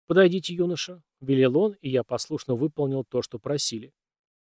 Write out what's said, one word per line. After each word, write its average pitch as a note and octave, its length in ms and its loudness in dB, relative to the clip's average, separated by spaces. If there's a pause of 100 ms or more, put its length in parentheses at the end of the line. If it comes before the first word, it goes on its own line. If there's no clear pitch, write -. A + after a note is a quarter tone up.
"Подойдите, F3+ 480 4
юноша", — F3 480 -4 (180)
велел C3 360 4
он, G3+ 240 2
и C#3 80 -8
я B2+ 140 0
послушно C3 520 -6
выполнил C3+ 480 -4
то, B2 180 -4
что - 160 -10
просили. C3 560 -6 (640)